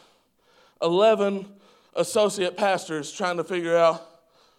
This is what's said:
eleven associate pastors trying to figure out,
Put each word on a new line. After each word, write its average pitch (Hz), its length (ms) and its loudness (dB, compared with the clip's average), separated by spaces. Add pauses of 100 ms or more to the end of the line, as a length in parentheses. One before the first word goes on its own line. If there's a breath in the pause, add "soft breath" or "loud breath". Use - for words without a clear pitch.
(840 soft breath)
eleven 196 640 2 (480 soft breath)
associate 190 640 0
pastors 170 520 -2
trying 180 280 -4
to 160 60 -4
figure 170 320 -2
out, 165 300 2 (520 soft breath)